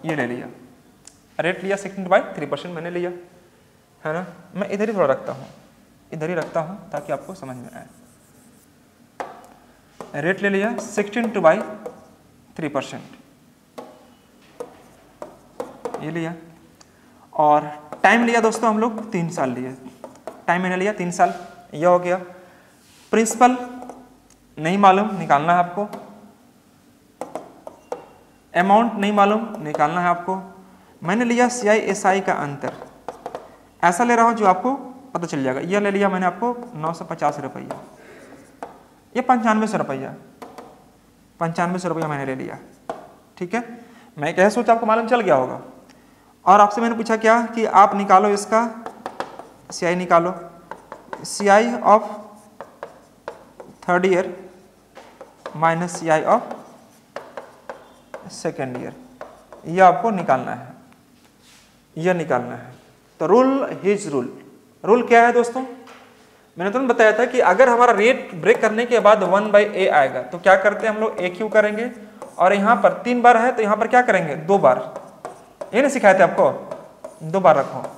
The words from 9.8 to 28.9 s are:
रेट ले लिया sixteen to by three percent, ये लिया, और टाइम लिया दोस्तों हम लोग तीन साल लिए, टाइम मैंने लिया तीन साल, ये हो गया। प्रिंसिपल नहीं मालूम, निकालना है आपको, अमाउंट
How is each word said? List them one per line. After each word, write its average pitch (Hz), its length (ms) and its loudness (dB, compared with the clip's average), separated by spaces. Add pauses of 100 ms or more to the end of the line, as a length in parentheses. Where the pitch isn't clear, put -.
रेट 180 260 -4
ले 202 80 0
लिया 196 280 -2
sixteen 208 500 -6
to 214 140 -4
by 165 140 6 (1000)
three 151 160 -8
percent, 135 360 -10 (3000)
ये 151 80 -8
लिया, 165 220 -6 (1000)
और 151 380 2 (320)
टाइम 233 220 4
लिया 233 160 2
दोस्तों 220 280 0
हम 214 100 0
लोग 226 320 -4
तीन 170 200 -4
साल 143 180 -4
लिए, 127 260 -8 (720)
टाइम 175 140 0
मैंने 185 140 -2
लिया 196 180 -2
तीन 175 180 -6
साल, 180 220 0 (400)
ये 156 120 -2
हो 180 140 4
गया। 180 180 -4 (920)
प्रिंसिपल 247 460 2 (1000)
नहीं 165 200 -2
मालूम, 202 400 4
निकालना 160 360 2
है 180 60 2
आपको, 202 280 -4 (2750)
अमाउंट 202 420 2